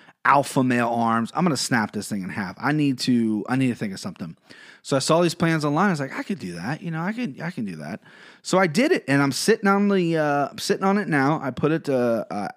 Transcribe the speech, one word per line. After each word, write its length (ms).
alpha 400
male 240
arms. 460
I'm 100
gonna 120
snap 360
this 160
thing 140
in 80
half. 300
I 120
need 280
to, 480
I 60
need 140
to 80
think 160
of 80
something. 360
So 140
I 20
saw 220
these 160
plans 280
online. 220
I 60
was 80
like, 120
"I 120
could 160
do 140
that. 280
You 80
know, 100
I 120
can, 280
I 120
can 120
do 120
that." 240
So 160
I 80
did 240
it, 160
and 160
I'm 100
sitting 360
on 200
the, 280
uh, 340
I'm 80
sitting 260
on 140
it 80
now. 340
I 120
put 180
it, 180
uh, 400
I, 280